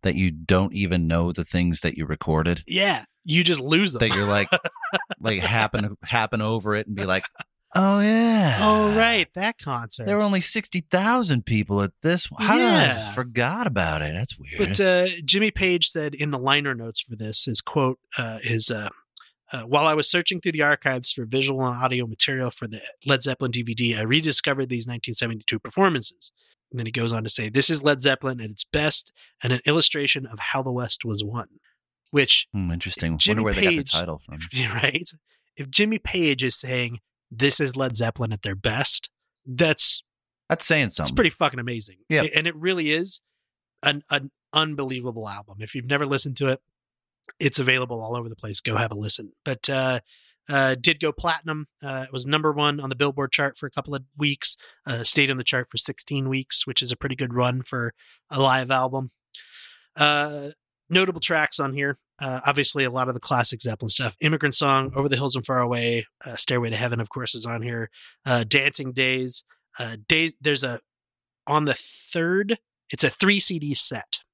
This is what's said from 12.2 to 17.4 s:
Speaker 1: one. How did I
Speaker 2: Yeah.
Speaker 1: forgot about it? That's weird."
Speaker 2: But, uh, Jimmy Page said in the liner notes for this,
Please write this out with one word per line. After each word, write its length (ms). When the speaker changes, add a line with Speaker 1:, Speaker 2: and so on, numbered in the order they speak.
Speaker 1:
one. 120
How 160
did 80
I 180
Speaker 2:
Yeah. 280
Speaker 1:
forgot 540
about 360
it? 120
That's 240
weird." 200
Speaker 2:
But, 220
uh, 260
Jimmy 260
Page 380
said 260
in 160
the 80
liner 360
notes 260
for 160
this, 300